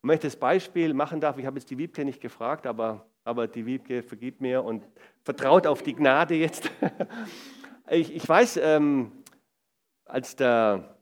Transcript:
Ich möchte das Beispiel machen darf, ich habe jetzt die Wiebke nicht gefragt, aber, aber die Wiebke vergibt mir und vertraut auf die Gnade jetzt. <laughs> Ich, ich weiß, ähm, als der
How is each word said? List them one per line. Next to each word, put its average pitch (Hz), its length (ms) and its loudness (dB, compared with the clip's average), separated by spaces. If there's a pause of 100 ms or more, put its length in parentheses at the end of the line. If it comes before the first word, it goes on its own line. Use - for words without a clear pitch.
Ich 123 60 -6
möchte 156 200 2
das 127 100 -8
Beispiel 165 560 0
machen 151 260 -2
darf, 143 180 -2
ich 131 80 -10
habe 135 140 -8
jetzt - 100 -20
die 127 80 -10
Wiebke 147 280 -8
nicht 135 160 -8
gefragt, 123 440 -8
aber, 110 400 -6 (200)
aber 117 220 -4
die 117 180 -10
Wiebke 127 360 -6
vergibt 120 380 -14
mir 127 240 -2
und 110 240 -8 (360)
vertraut 147 440 4
auf 143 160 0
die 139 100 -4
Gnade 151 420 4
jetzt. 156 400 -2
<laughs> - 60 -8 (1080)
Ich, 165 220 2
ich - 160 -10
weiß, 202 320 4
ähm, 147 500 2 (920)
als - 300 -8
der 113 680 2